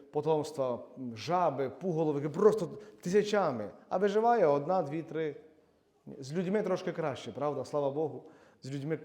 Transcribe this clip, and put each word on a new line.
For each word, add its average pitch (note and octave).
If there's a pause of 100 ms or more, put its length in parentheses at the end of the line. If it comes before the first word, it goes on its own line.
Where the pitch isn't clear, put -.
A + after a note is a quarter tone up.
(120)
потомства, C#3+ (140)
м, B2
жаби, C#3
пуголовики, D#3
просто F#3 (300)
тисячами, F3+ (180)
а F#3
виживає G#3
одна, D3
дві, D3+
три. D#3 (800)
З C3+
людьми F#3+
трошки F#3
краще, C3+
правда? C3
Слава C#3+
Богу, C#3 (380)
з C3
людьми C#3+